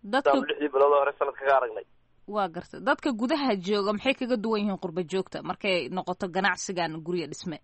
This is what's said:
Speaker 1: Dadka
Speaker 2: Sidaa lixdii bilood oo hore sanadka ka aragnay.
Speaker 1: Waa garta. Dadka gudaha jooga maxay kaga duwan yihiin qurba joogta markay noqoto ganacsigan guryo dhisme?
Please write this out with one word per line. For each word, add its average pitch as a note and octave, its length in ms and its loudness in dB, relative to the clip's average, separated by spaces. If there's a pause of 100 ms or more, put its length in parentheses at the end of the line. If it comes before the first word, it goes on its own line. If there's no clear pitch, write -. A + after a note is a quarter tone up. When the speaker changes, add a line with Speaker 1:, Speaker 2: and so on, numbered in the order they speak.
Speaker 1:
Dadka B3+ 280 2
Speaker 2:
Sidaa C#4 160 2
lixdii D3 200 -2
bilood C#3 240 6
oo C#3+ 80 6
hore C#3 180 2
sanadka C#3 280 -2
ka C#3 100 6
aragnay. A2+ 280 0 (440)
Speaker 1:
Waa G3+ 200 -2
garta. E3+ 320 -12
Dadka C#4 320 0
gudaha B3+ 440 0
jooga G3+ 360 0
maxay C4 220 0
kaga B3+ 220 -2
duwan A3 240 0
yihiin G#3 180 -2
qurba F3+ 240 -6
joogta E3+ 400 -4
markay F3 460 -2
noqoto F3+ 400 -4
ganacsigan F3 640 -2 (100)
guryo E3+ 240 -4
dhisme? D#3 380 -10